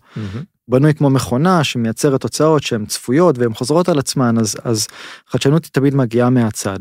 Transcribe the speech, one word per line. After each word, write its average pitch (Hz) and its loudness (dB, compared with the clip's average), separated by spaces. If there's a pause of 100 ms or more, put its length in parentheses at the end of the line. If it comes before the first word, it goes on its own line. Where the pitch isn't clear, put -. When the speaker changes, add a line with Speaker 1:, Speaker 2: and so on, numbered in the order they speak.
(160)
Speaker 1:
מהמם. 107 -10 (240)
Speaker 2:
בנוי 139 4
כמו 147 2
מכונה 139 2
שמייצרת 127 -2
תוצאות 151 0
שהן 107 -4
צפויות 139 0
והן 120 0
חוזרות 156 0
על 156 0
עצמן, 120 0
אז, 110 -2
אז 113 -2 (400)
חדשנות 139 0
היא - -20
תמיד 139 2
מגיעה 120 2
מהצד, 110 0